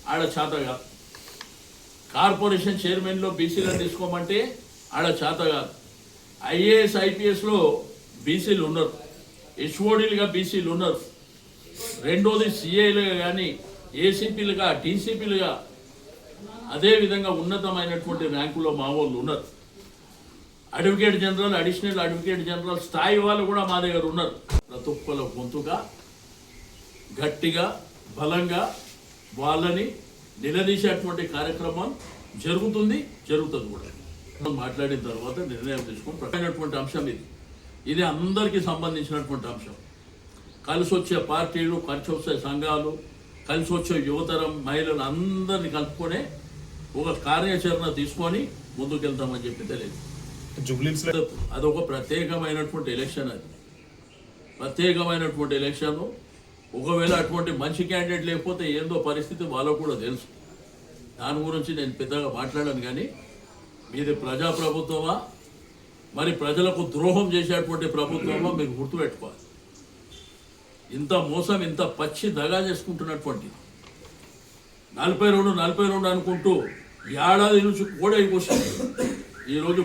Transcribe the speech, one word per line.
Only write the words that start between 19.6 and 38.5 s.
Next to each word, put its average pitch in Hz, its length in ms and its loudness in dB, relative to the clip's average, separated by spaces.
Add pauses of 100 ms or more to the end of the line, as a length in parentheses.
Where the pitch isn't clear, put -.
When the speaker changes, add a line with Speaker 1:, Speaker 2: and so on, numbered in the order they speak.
Speaker 1:
అడ్వకేట్ 196 420 6
జనరల్, 190 380 2
అడిషనల్ 180 460 0
అడ్వకేట్ 170 400 -2
జనరల్ 175 400 -4
స్థాయి 185 380 2
వాళ్ళు 208 280 4
కూడా 202 180 2
మా 180 160 0
దగ్గర 170 260 0
ఉన్నారు. 160 520 -2 (120)
ప్రతి 127 200 -6
ఒక్కళ్ళ 147 300 -4
గొంతుగా 127 720 -6 (1300)
గట్టిగా, 165 600 0 (360)
బలంగా 175 560 0 (640)
వాళ్ళని 170 560 2 (480)
నిలదీసేటువంటి 185 840 2
కార్యక్రమం 165 680 -4 (420)
జరుగుతుంది, 214 720 2 (220)
జరుగుతుంది 143 440 0
కూడా. 98 100 -12 (640)
మాట్లాడిన 135 520 -2
తర్వాత 120 380 -6
నిర్ణయం 131 400 -4
తీసుకొని 113 380 -10
ప్రధానమైనటువంటి 156 600 -4
అంశం 139 320 -4
ఇది. 110 120 -6 (640)
ఇది 156 160 2
అందరికీ 185 580 2